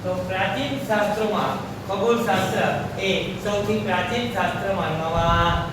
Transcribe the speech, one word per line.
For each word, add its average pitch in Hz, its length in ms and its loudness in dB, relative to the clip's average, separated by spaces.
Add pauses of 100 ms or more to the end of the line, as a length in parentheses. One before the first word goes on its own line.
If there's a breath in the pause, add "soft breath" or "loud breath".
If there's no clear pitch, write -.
તો 180 60 -2 (180)
પ્રાચીન 220 460 -2 (140)
શાસ્ત્રોમાં 214 640 0 (360)
ખગોળશાસ્ત્ર 208 680 2 (400)
એ 190 120 0 (320)
સૌથી 208 360 0
પ્રાચીન 202 540 0
શાસ્ત્ર 180 400 0
માનવામાં 170 800 2 (200)